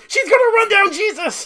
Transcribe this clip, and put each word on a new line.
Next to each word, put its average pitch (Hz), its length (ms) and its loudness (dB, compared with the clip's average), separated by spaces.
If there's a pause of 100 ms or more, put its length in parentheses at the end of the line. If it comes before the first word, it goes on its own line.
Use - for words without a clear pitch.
She's 523 200 -4
gonna 480 260 4
run 453 140 2
down 392 240 2
Jesus! 339 520 -6